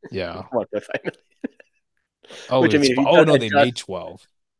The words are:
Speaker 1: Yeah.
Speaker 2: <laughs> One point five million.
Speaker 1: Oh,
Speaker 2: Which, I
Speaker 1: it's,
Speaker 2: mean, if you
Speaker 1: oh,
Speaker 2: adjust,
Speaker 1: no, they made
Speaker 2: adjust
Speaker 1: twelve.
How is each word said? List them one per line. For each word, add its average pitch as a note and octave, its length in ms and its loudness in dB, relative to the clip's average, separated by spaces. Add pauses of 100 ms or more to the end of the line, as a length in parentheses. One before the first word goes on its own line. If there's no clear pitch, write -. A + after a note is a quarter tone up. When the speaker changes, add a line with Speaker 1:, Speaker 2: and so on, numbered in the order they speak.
Speaker 1:
Yeah. F#2 340 -10
Speaker 2:
<laughs> - 80 -20
One A2+ 200 -4
point G#2 140 -8
five - 180 -10
million. - 180 -12 (1300)
Speaker 1:
Oh, C3 200 2
Speaker 2:
Which, C#3+ 60 0
I - 20 6
Speaker 1:
it's, - 0 -
Speaker 2:
mean, C#3 140 2
if B2 60 -4
you C#3 80 0
Speaker 1:
oh, D#3+ 180 6
Speaker 2:
adjust, - 20 2
Speaker 1:
no, D3+ 120 4
they A#2 120 -4
made C3+ 260 0
Speaker 2:
adjust - 20 -20
Speaker 1:
twelve. F2 500 -14 (320)